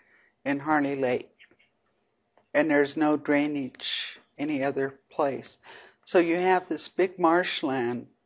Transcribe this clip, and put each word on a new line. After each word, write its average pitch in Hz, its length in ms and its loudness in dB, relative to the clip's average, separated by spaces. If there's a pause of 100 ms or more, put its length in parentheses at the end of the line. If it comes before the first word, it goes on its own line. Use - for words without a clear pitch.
(460)
in 143 140 -2
Harney 143 360 0
Lake. 127 400 -2 (1200)
And 151 180 2
there's 143 240 2
no 151 220 2
drainage 147 1040 -4 (180)
any 143 260 -4
other 139 380 -4 (100)
place. 139 460 -4 (480)
So - 120 2
you 170 200 4
have 185 320 2
this 151 180 -6
big 180 320 -2
marshland 135 880 0 (180)